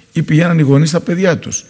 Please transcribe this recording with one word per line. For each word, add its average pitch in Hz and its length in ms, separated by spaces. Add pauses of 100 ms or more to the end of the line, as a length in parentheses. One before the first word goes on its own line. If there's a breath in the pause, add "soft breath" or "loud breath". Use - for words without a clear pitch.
(120 loud breath)
ή 160 100
πηγαίναν 165 360
οι 151 40
γονείς 139 260
στα 165 120
παιδιά 175 380
τους. - 320